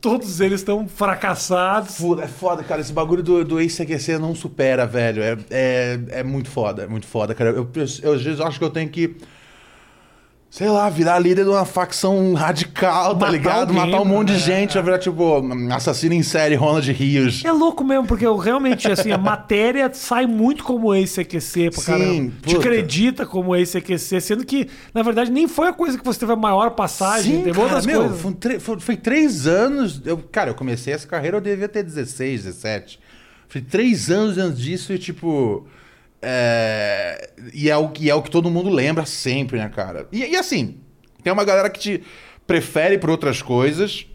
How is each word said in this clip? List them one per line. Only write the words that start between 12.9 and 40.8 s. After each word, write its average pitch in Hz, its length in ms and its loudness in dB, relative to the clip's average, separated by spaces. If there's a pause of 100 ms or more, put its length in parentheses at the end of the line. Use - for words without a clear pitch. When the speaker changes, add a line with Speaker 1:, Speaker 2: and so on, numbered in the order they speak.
Speaker 2:
tá 185 120 2
Speaker 1:
Matar 202 60 2
Speaker 2:
ligado? 175 280 2 (100)
Speaker 1:
alguém, 185 60 2 (140)
Speaker 2:
Matar 190 100 2
um 202 40 2
monte 196 240 2
de 196 60 4
Speaker 1:
né? 190 40 2
Speaker 2:
gente, 185 360 0
vai 190 100 2
virar, 185 160 2
tipo, 165 420 2 (300)
assassino 151 420 0
em 170 80 4
série, 151 320 2
Ronald 147 380 2
Rios. 135 520 2
Speaker 1:
É 330 60 2
louco 320 320 2
mesmo, 269 240 2
porque 208 180 0
eu 226 120 4
realmente, 240 520 0
assim, 196 220 2
a 196 80 2
Speaker 2:
<laughs> - 0 -
Speaker 1:
matéria 220 720 2
sai 254 360 0
muito 233 340 2
como 226 320 2
ex-C 190 300 0
Q 165 160 -4
C 170 300 0
pra 170 120 -8
Speaker 2:
Sim, - 100 -6
Speaker 1:
caramba. 175 380 2
Te 156 240 -2
Speaker 2:
puta. 175 40 4
Speaker 1:
acredita 226 680 2
como 180 300 0
ex-C 180 240 0
Q 175 180 -2
C, 180 220 -2
sendo 220 260 -2
que, 269 220 -2 (260)
na 226 80 0
verdade, 233 300 2
nem 311 160 4
foi 330 180 0
a 359 60 2
coisa 330 260 -2
que - 60 -12
você 247 160 -2
teve 233 120 0
a 233 40 2
maior 214 340 2
passagem. 202 680 0
Speaker 2:
Sim, - 40 -
Speaker 1:
teve 180 120 0
Speaker 2:
cara, 196 100 2
Speaker 1:
outras 262 200 2
Speaker 2:
meu, 294 180 2
Speaker 1:
coisas. 165 180 -2
Speaker 2:
foi 185 140 -4
tre-, 233 260 -4
foi, 220 180 -6
foi 214 180 -4
três 240 520 2
anos. 208 560 2
Eu, 165 140 -2
cara, 165 320 -4
eu 135 40 -4
comecei 127 400 -4
essa 147 140 -10
carreira, 170 300 -2
eu - 20 -2
devia 202 280 -4
ter 202 140 -4
dezesseis, 131 640 -6
dezessete. 98 560 -8 (480)
Foi 139 120 -10
três 190 480 0
anos 196 300 2
antes 165 220 -2
disso 170 320 -6
e, 190 80 -4
tipo, 151 680 -2 (600)
é, 110 1040 -2 (220)
e 147 160 0
é 151 80 4
o, 151 140 0 (100)
e 151 80 2
é 143 60 4
o 151 80 0
que 147 80 -12
todo 170 200 2
mundo 175 200 0
lembra 156 340 2
sempre, 127 540 -4
né, 107 100 -4
cara? 92 420 -8
E, 233 220 -4
e 349 40 0
assim, 285 420 -2 (440)